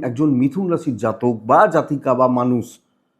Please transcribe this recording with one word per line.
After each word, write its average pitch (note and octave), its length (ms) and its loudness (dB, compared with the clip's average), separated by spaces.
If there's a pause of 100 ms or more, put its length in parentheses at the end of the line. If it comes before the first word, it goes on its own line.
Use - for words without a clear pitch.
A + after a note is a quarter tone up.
একজন B2+ 260 0
মিথুন C#3 400 0
রাশির D3 280 -2
জাতক A2+ 480 -2
বা D#3+ 220 4
জাতিকা C#3+ 460 0
বা B2+ 140 2
মানুষ, B2 520 -2 (400)